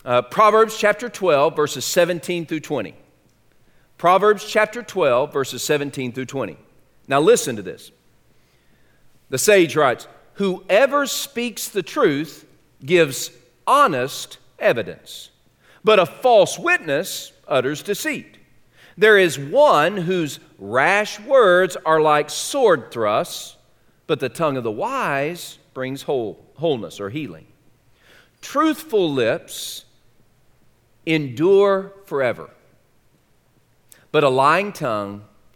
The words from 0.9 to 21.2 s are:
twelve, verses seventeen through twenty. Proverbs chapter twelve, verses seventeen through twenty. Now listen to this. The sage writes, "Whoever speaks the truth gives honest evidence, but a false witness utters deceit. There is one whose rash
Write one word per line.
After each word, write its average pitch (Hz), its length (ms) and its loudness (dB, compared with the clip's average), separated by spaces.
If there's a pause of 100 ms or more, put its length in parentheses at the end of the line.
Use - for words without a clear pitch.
twelve, 156 440 2
verses 143 300 -4
seventeen 175 600 -2
through 156 140 -6
twenty. 117 340 -8 (1040)
Proverbs 190 460 2
chapter 214 380 -2
twelve, 143 500 0
verses 131 300 -6
seventeen 143 480 -4
through 127 140 -8
twenty. 123 320 -8 (500)
Now 139 140 0
listen 165 340 2
to 104 80 -10
this. - 300 -14 (1400)
The 135 100 -4
sage 175 380 4
writes, 135 320 0 (260)
"Whoever 262 720 0
speaks - 640 -8
the 196 160 -6
truth 165 600 -2 (400)
gives 151 460 0 (340)
honest 196 720 0 (200)
evidence, 107 720 -4 (540)
but 208 160 6
a 170 60 4
false 220 520 4
witness 180 760 -4 (140)
utters 139 340 -2
deceit. - 580 -8 (600)
There 208 200 6
is 160 200 2
one 185 580 4
whose 170 440 -4 (180)
rash 156 640 0